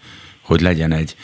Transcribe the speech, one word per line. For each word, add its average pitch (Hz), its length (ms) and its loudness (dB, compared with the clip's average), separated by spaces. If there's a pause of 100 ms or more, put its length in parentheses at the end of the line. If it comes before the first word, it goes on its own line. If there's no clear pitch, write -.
(480)
hogy - 140 2
legyen 82 300 0
egy, 80 320 -4